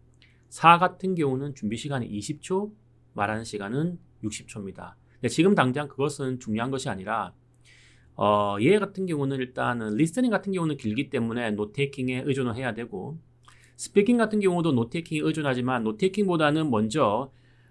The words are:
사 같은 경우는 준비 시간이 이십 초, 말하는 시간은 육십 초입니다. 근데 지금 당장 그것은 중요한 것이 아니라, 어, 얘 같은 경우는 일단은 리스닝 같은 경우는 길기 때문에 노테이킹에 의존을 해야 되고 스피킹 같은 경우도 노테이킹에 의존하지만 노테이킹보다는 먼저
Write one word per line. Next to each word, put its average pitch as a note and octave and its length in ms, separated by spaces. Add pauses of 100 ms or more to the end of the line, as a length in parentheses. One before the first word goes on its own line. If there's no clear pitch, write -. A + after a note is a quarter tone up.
(480)
사 E3+ 300
같은 F3+ 380
경우는 C#3+ 400
준비 A2 200
시간이 C3+ 300
이십 G#2+ 340
초, G3+ 320 (420)
말하는 G#2+ 300
시간은 C3+ 540 (240)
육십 - 240
초입니다. F#2 500 (180)
근데 B2 140
지금 F#3 280
당장 C#3 320
그것은 C3+ 500
중요한 A#2 320
것이 C3 180
아니라, G2+ 460 (800)
어, G#2 460
얘 F3+ 180
같은 G3 280
경우는 C#3 320
일단은 B2 580
리스닝 A3+ 340
같은 G3 220
경우는 D#3+ 240
길기 A#2+ 340
때문에 A#2 420
노테이킹에 B2+ 720
의존을 B2+ 280
해야 B2 200
되고 A#2 440 (600)
스피킹 G#3 380
같은 G#3+ 240
경우도 F3 320
노테이킹에 D3+ 500
의존하지만 C3 640
노테이킹보다는 D#3+ 840
먼저 A2 640 (400)